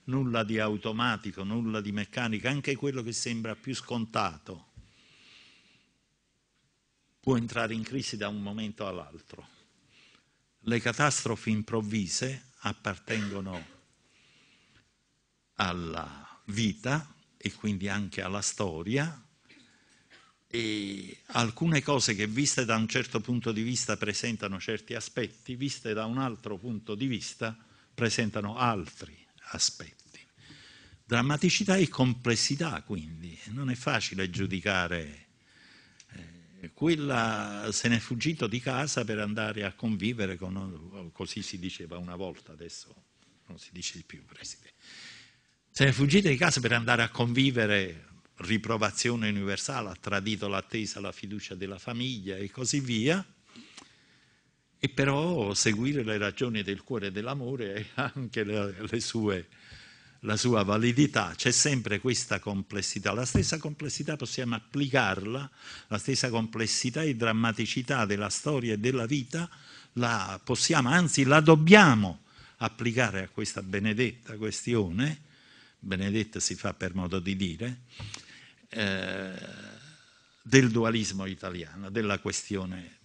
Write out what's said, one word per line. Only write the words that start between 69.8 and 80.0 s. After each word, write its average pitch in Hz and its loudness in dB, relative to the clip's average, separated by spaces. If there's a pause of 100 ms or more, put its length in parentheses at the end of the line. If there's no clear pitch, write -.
la 107 0
possiamo, 131 2
anzi 147 6
la 147 10
dobbiamo 156 10 (340)
applicare 113 0
a 98 -8
questa - -6
benedetta 104 -2
questione, 110 0 (540)
benedetta 98 -2
si - -2
fa 92 -4
per 90 -4
modo 92 -2
di 95 -2
dire, 98 -4 (920)
eh, 95 -2 (1080)